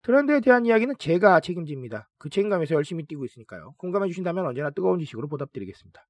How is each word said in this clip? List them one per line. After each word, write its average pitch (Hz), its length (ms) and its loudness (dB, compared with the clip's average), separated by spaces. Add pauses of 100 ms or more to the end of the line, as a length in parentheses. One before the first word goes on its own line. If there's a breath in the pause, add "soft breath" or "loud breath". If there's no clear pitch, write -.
트렌드에 285 360 4
대한 247 260 4
이야기는 233 340 2
제가 180 400 6
책임집니다. 139 680 -8 (100)
그 151 100 -12
책임감에서 180 460 0
열심히 151 300 -2
뛰고 147 200 -10
있으니까요. 107 520 -18
공감해주신다면 180 680 -4
언제나 143 240 -6
뜨거운 180 300 -2
지식으로 139 280 -8
보답드리겠습니다. 131 840 -12